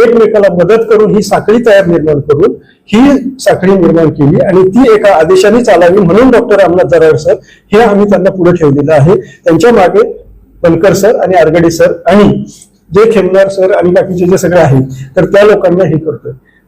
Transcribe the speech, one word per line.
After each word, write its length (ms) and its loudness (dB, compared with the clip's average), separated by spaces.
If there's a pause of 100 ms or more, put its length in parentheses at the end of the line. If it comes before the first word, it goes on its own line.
एकमेकाला 480 0
मदत 360 0
करून 260 0
ही 60 0
साखळी 360 -2
तयार 280 2
निर्माण 340 -2
करून 340 -2 (320)
ही 440 0 (100)
साखळी 320 -2
निर्माण 380 0
केली 300 0
आणि 300 0
ती 240 2
एका 220 2
आदेशाने 480 0
चालावी 360 2
म्हणून 320 2
डॉक्टर 280 0
रामनाथ 280 0
जराळ 300 2
सर 160 -4 (400)
हे 60 2
आम्ही 260 2
त्यांना 260 0
पुढे 200 0
ठेवलेलं 420 0
आहे. 220 2
त्यांच्या 580 -2
मागे 520 0 (380)
बनकर 300 0
सर 220 0
आणि 200 -2
आरगडे 340 2
सर 240 0 (120)
आणि 380 0 (500)
जे 200 2
खेमनार 360 0
सर 220 -2
आणि 180 -2
बाकीचे 360 -2
जे 120 0
सगळे 220 -2
आहेत, 240 0 (320)
तर 100 0
त्या 180 0
लोकांना 400 0
हे 160 -2
करतोय. 320 -10 (360)